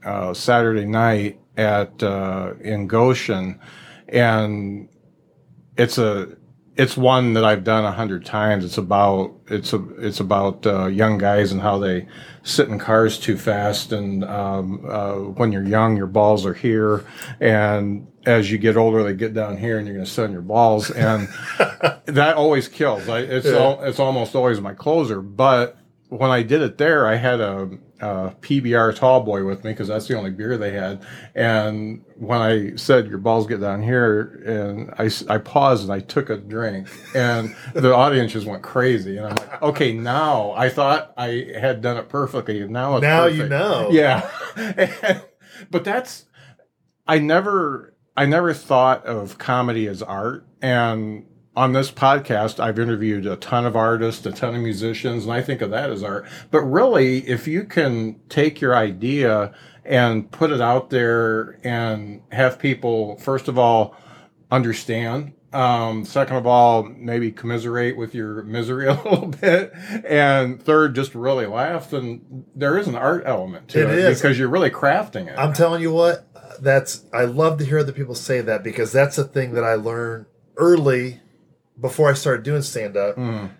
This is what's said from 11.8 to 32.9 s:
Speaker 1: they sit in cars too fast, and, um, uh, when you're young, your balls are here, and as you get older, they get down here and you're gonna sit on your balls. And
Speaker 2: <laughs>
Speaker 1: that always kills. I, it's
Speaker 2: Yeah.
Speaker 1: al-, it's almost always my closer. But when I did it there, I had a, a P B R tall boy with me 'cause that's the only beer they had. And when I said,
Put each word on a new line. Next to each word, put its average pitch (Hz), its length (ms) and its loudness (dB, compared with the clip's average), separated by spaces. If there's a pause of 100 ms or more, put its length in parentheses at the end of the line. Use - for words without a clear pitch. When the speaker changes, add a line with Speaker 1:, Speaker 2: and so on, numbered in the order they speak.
Speaker 1:
they 92 280 -2 (360)
sit - 240 2
in 107 100 -6
cars 110 400 2
too 101 200 -2
fast, 104 560 -2
and, 98 320 -4
um, 98 600 -6
uh, 101 300 -4
when 101 380 -2
you're 98 120 -2
young, 110 300 4
your 98 120 -2
balls 104 380 4
are 95 80 -2
here, 107 520 0 (340)
and 104 680 2 (200)
as 110 260 4
you 110 60 0
get 107 200 4
older, 113 260 4
they 101 100 -2
get 110 200 -4
down 104 240 -4
here 110 200 -4
and 107 100 -6
you're 101 80 -10
gonna 95 100 -8
sit 113 200 -4
on 104 60 -6
your 90 100 -10
balls. 107 500 2
And 110 360 0 (160)
Speaker 2:
<laughs> - 600 -2
Speaker 1:
that 151 320 4
always 147 300 2
kills. 107 420 -2
I, 113 100 0
it's 131 260 -2
Speaker 2:
Yeah. 131 120 4
Speaker 1:
al-, 135 260 2
it's 135 160 -6
almost 131 360 0
always 123 260 2
my 98 120 -10
closer. 131 480 0
But 120 560 2 (320)
when 131 220 0
I 123 120 2
did 139 180 2
it - 160 -4
there, 147 300 2
I 110 80 2
had 120 260 0
a, 98 280 -4 (300)
a 95 320 -6 (100)
P 139 180 0
B 120 160 -2
R 113 180 4
tall 127 280 4
boy 101 220 -2
with 98 200 -4
me 110 100 -6
'cause 104 140 -6
that's 110 200 -6
the 127 100 -2
only 98 120 -6
beer 107 280 -4
they 104 140 -4
had. 98 300 -6 (320)
And 107 680 -2 (140)
when 117 240 -2
I 110 340 0
said, 120 320 2